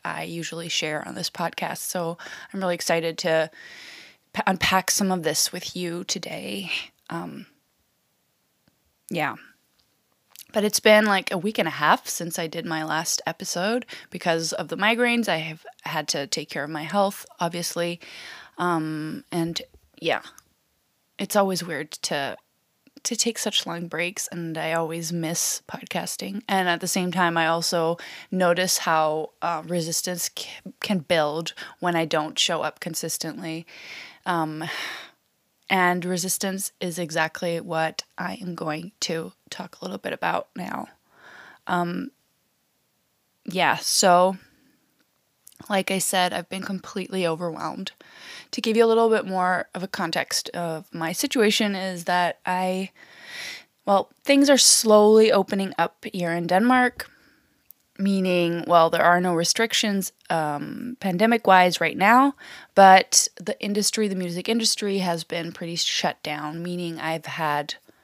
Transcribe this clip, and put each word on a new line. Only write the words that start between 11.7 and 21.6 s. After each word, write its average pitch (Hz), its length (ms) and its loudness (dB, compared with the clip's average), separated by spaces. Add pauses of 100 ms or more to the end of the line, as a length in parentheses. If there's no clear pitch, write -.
half 156 360 2
since 170 300 -6
I 170 80 -4
did 160 180 -8
my 160 180 -4
last 156 440 -4
episode 196 580 -4 (240)
because 165 460 -2
of 156 140 -4
the 165 80 -8
migraines. 233 520 2
I 170 100 2
have 160 280 -10 (160)
had 156 260 -4
to 139 180 -2
take 151 220 -6
care 143 160 -6
of 151 60 -8
my 156 140 -8
health, 196 420 0 (120)
obviously. 170 600 -4 (560)
Um, 156 760 -4
and, 165 300 -2 (400)
yeah, 156 220 -2 (960)
it's 202 180 -2
always 190 260 2